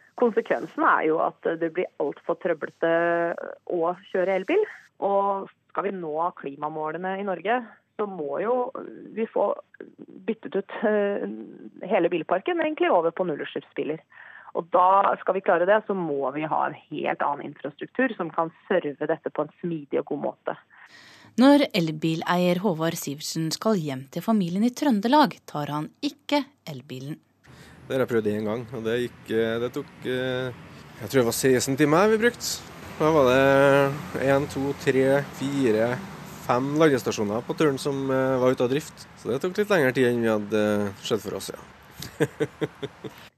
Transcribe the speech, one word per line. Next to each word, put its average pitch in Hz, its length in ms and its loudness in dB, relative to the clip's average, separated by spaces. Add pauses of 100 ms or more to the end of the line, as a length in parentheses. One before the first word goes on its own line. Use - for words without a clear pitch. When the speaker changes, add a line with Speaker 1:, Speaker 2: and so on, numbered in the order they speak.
(180)
Speaker 1:
Konsekvensen 208 640 0
er 180 240 4
jo 160 160 2
at 165 160 -2 (240)
det 165 140 -2
blir 180 100 -2 (140)
alt 151 260 -4
for 175 160 -2
trøblete 165 480 -2 (800)
å 175 260 -2 (140)
kjøre 190 240 0
elbil. 285 300 2 (340)
Og 196 480 0 (240)
skal 170 140 -4
vi 196 80 -2
nå 170 240 -6 (260)
klimamålene 156 760 -6
i 202 80 -6
Norge, 190 320 -2 (400)
så 208 100 -4
må 151 320 -6
jo 247 300 -2 (420)
vi 220 160 -4
få - 240 2 (720)
byttet - 300 -6
ut, 196 160 -6 (100)
eh, 202 480 0 (560)
hele 180 240 2
bilparken 180 480 -2
egentlig 311 320 0
over 165 220 4
på 185 160 -2
nullutslippsbiler. 143 720 -6 (560)
Og 170 160 -6
da 190 500 6
skal 185 140 0
vi 190 60 -4
klare 180 280 2
det, 214 160 4
så 214 80 -2
må 143 400 -2
vi 151 160 -6
ha 143 160 0
en 151 80 -4 (160)
helt 147 320 -4
annen 143 320 -6
infrastruktur 208 640 -6
som 165 140 -6
kan 165 180 -2 (180)
serve 156 380 -2
dette 156 240 -2
på - 160 -4
en 147 160 -14
smidig 151 380 -4
og 143 60 -4
god 147 260 -6
måte. - 260 -8 (800)
Speaker 2:
Når 277 300 8 (100)
elbileier 170 840 0
Håvard 165 340 0
Sivertsen 156 560 -6
skal 220 240 0
hjem 135 320 -6
til 170 160 -8
familien 202 400 0
i 247 80 0
Trøndelag, 240 640 2 (100)
tar 147 240 -6
han 151 220 -6 (100)
ikke 285 380 -4 (260)
elbilen. 135 540 -12 (680)
Speaker 3:
Det 127 80 -2
har 131 80 2
jeg 113 80 -4
prøvd 113 220 2
en 107 160 -4
gang, 120 140 -4 (120)
og 113 80 -8
det 113 160 -2
gikk, 120 200 -6 (120)
eh, 113 220 0 (100)
det 123 80 -2
tok, 143 200 -10 (120)
eh, 127 520 -4 (440)
jeg 110 80 -8
tror 135 140 4
det 117 80 4
var 117 80 0
seksten 131 420 2
timer 156 320 6
vi 220 80 4
brukte. 240 300 0 (480)
Da 156 180 2
var 131 140 6
det 139 1000 4
en, 139 240 4
to, 139 220 -2 (100)
tre, 131 220 4 (340)
fire, 131 460 2 (580)
fem 131 240 0 (140)
ladestasjoner 117 640 2
på 165 80 -4
turen 143 240 2
som, 135 320 -4
eh, 131 300 0
var 127 100 4
ute 131 140 2
av 120 40 2
drift. - 460 -6
Så - 160 -10
det 135 80 -2
tok 185 160 -4
litt 208 140 0
lengre 143 240 4
tid 127 140 4
enn 120 140 2
vi 113 60 2
hadde, 107 360 2 (240)
eh, 98 40 -8 (100)
sett 107 200 -2
for 98 140 -8
oss, 98 180 -10
ja. - 760 -8
<laughs> - 0 - (1120)